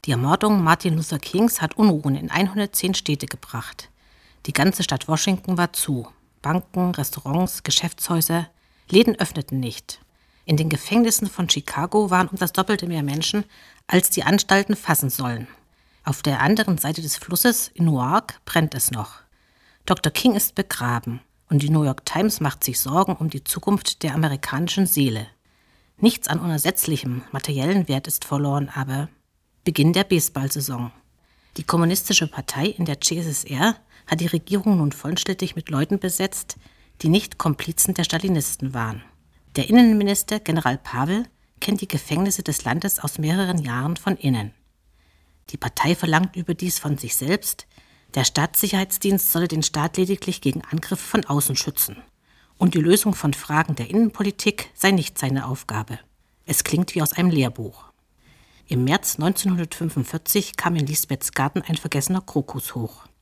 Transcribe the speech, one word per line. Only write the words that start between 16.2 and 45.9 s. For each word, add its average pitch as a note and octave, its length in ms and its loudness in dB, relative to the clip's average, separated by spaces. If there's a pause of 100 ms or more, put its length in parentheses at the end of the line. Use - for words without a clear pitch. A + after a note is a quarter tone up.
der C#3 180 2
anderen F#3+ 380 2
Seite D#3+ 240 -4
des D3+ 120 -4
Flusses - 600 0
in E3+ 100 2
Newark D3+ 600 0
brennt D#3+ 280 0
es - 160 -2
noch. A2+ 300 -8 (680)
Doktor F3 240 0
King B3 240 2
ist - 220 -2
begraben A#2+ 640 -4 (320)
und D3 100 4
die C#3+ 80 0
New D#3 140 4
York C3+ 220 -2
Times - 340 0
macht D3 240 -2
sich - 160 -4
Sorgen F3+ 360 2
um D#3+ 140 -2
die C3+ 140 -6
Zukunft - 580 -2
der F#3+ 140 -2
amerikanischen D#3 720 0
Seele. A#2 400 0 (680)
Nichts - 300 2
an D#3 120 -2
unersetzlichem D3+ 840 -2 (100)
materiellen D3+ 560 0
Wert C3+ 200 0
ist - 180 -6
verloren, C#3+ 480 0
aber C3+ 360 -4 (540)
Beginn D#3 300 4
der F#3 100 4
Baseballsaison. C3+ 880 -2 (640)
Die D#3+ 80 -8
kommunistische E3+ 640 2
Partei - 380 -6
in F#3+ 200 -2
der C#3+ 140 -4
C E3 200 0
S E3 80 -4
S D3 180 -4
R D#3+ 320 0 (300)
hat D#3+ 120 0
die E3+ 80 0
Regierung F#3+ 500 2
nun D3 140 2
vollständig F3+ 640 -4
mit - 140 -10
Leuten G3 300 0
besetzt, - 580 -4 (460)
die D#3+ 60 4
nicht F#3+ 280 2
Komplizen - 560 -2
der F3 100 0
Stalinisten D#3+ 680 -2
waren. A2+ 300 -6 (520)
Der C#3 140 0
Innenminister G#3+ 720 4
General D#3 400 0
Pavel E3+ 480 -4 (340)
kennt G#3 180 0
die F#3+ 80 -8
Gefängnisse F3 540 -2
des - 240 -4
Landes C3 340 -2
aus - 200 -6
mehreren F3+ 400 0
Jahren C#3 360 -2
von - 220 -2
innen. A#2 340 0 (1000)
Die D3 60 -12
Partei - 380 0